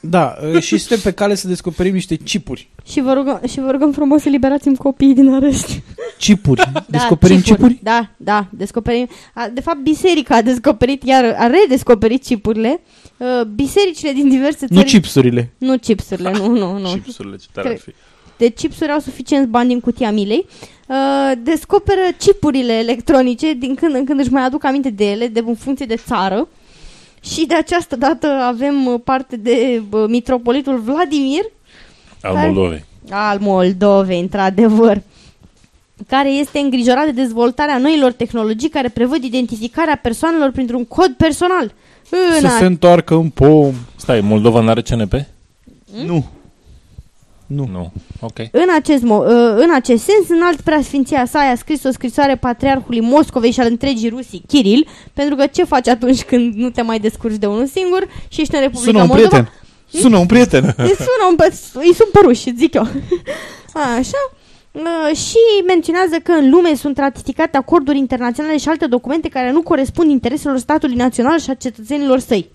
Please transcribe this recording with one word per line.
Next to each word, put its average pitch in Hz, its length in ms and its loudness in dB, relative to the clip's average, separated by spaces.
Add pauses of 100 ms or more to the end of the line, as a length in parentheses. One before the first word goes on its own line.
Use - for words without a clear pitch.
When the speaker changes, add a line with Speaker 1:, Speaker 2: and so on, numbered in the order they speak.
Speaker 1:
Da, 160 360 -2 (180)
uh, 170 60 4
și 202 180 -2
suntem 233 240 -2
pe 202 100 -2
cale 202 220 -2
să 190 140 -8
descoperim 180 440 -4
niște 180 240 -4
chipuri. - 520 -8 (160)
Speaker 2:
Și - 160 -6
vă 262 120 0
rugăm, 262 280 -2 (100)
și - 100 -8
vă 262 100 -4
rugăm 277 220 0
frumos, 294 320 0
eliberați-mi 277 520 0
copiii 277 380 2
din 269 200 6
arest. 269 340 0 (500)
Speaker 1:
Chipuri? 190 480 2
Speaker 2:
<laughs> 131 60 -10
Da, - 160 -6
Speaker 1:
Descoperim 190 520 4
Speaker 2:
chipuri. 202 200 4
Speaker 1:
chipuri? 247 220 4
Speaker 2:
Da, 220 340 -2
da, 208 340 -2
descoperim. 233 580 -4 (260)
A, 233 200 -8
de 262 60 -8
fapt, 330 180 -4
biserica 302 580 0
a 233 60 4
descoperit, 247 600 0
iar 254 340 4
a 233 80 2
redescoperit 240 760 2
chipurile. 220 560 -2 (360)
Uh, 247 100 -10 (280)
bisericile 302 580 -2
din 277 160 0
diverse 269 400 0
Speaker 1:
Nu 175 80 2
Speaker 2:
țări 233 140 4
Speaker 1:
chipsurile. 123 680 2
Speaker 2:
Nu 262 200 0
chipsurile, 190 540 -4
nu, 202 160 -2
nu, 202 300 -2
nu. 190 100 -8
Speaker 3:
Chipsurile, 175 480 -10
ce - 160 -20
tare - 160 -8
ar - 80 -6
fi. - 60 -18
Speaker 2:
Cre-, - 120 -20 (420)
de 233 120 2
chipsuri 294 420 -4
au 294 100 -2
suficienți 277 480 -2
bani 240 200 0
din 247 120 0
cutia 233 320 -4
milei. 214 340 -2 (420)
Uh, 269 440 -2 (100)
descoperă 381 580 -2 (180)
chipurile 277 540 0
electronice, 247 800 0
din 254 200 -6
când 302 200 -2
în 254 100 -2
când 269 160 -2
își 247 120 0
mai 269 100 2
aduc 262 220 -4
aminte 269 260 -2
de 202 200 -2
ele, 220 160 -4
de, 226 200 -4
în 233 80 -2
funcție 262 320 -8
de 226 100 -6 (100)
țară. 220 420 -2 (840)
Și 311 140 -4
de 269 80 -2
această 330 420 -4
dată 277 300 -2
avem, 269 600 -2
uh, 240 180 -2
parte 262 320 -4
de, 233 540 0
uh, 214 180 0
mitropolitul 247 680 -2
Vladimir, 277 640 -2 (800)
Speaker 3:
Al 95 120 -2
Speaker 2:
care 92 120 0
Speaker 3:
Moldovei. 90 380 -2 (260)
Speaker 2:
Al 208 300 -2
Moldovei, 190 800 2
într-adevăr. 208 840 2 (1080)
Care 277 220 0
este 277 280 -2
îngrijorat 254 460 0
de 311 60 0
dezvoltarea 247 680 -2
noilor 277 340 2
tehnologii 226 560 -4
care 311 200 -4
prevăd 247 360 -2
identificarea 247 800 -4
persoanelor 302 480 -2
printr-un 247 340 -6
cod 294 320 0
personal. 320 580 0 (600)
În 311 60 4
Speaker 1:
Să 277 60 4
Speaker 2:
a- 269 120 4
Speaker 1:
se 220 60 4
întoarcă 175 500 4
în 165 140 2
pom. 143 440 4 (240)
Speaker 3:
Stai, 120 240 0
Moldova 107 400 4
n-are 113 220 2
C - 60 -10
N 113 180 -2
P? 90 60 -4
Speaker 2:
Hmm? - 920 -12
Speaker 1:
Nu. 160 180 -2 (1200)
Nu. 139 260 -6
Speaker 3:
Nu. 90 200 -10 (280)
Ok. 117 180 -14 (120)
Speaker 2:
În 339 160 0 (120)
acest 285 240 0
mo-, 220 240 2
uh, 233 300 4
în 285 180 2
acest 247 300 2
sens, 392 240 2
în 339 140 2
alt 349 180 0
preasfinția 285 680 -2
sa 294 180 -2
i-a 254 120 0
scris 294 280 -6
o 311 60 0
scrisoare 262 460 0
patriarhului 254 640 -2
Moscovei 247 500 2
și 240 100 -2
al 240 100 2
întregii 233 380 -2
Rusii, 233 400 -12
Kiril, 254 380 4 (260)
pentru 294 240 -4
că 269 100 2
ce 359 180 0
faci 262 240 0
atunci 247 340 2
când 240 320 0
nu 240 160 -4
te 240 120 -6
mai 226 160 -2
descurci 214 380 -4
de 208 100 -4
unul 214 200 -2
singur 370 400 -2 (220)
și - 120 -8
ești 311 140 -2
în 294 60 0
Republica 247 300 -2
Speaker 1:
Sună 214 120 4
un 170 60 4
Speaker 2:
Moldova? 202 200 6
Speaker 1:
prieten. 123 240 2 (380)
Speaker 2:
Hmm? 320 100 -6
Speaker 1:
Sună 240 180 6
un 175 80 4
prieten. 208 380 4 (120)
Speaker 2:
Îi 370 180 2
sună 494 360 0
un 339 60 4
pe-, 330 180 4 (200)
îi 330 200 4
sun 453 180 6
pe 403 100 8
ruși, 247 340 2
zic 269 180 0
eu. 233 80 2 (580)
<laughs> - 580 -6
Așa. 262 200 -4 (540)
Uh, 320 440 -4
și - 220 -2 (280)
menționează 349 560 0
că 359 100 0
în 294 180 4
lume 339 240 4
sunt 277 240 -6
ratificate 277 580 -4
acorduri 277 420 0
internaționale 262 600 -4
și 269 100 -4
alte 320 180 -2
documente 277 420 -2
care 254 240 -4
nu 320 100 2
corespund 311 480 0
intereselor 269 480 -2
statului 285 380 -2
național 247 420 0
și 262 120 -6
a 269 40 -2
cetățenilor 254 640 -2
săi. 226 360 -4